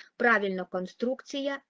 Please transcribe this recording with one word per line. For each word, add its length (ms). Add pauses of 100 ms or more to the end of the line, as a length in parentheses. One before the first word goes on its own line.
(180)
Правильно 480
конструкція. 1040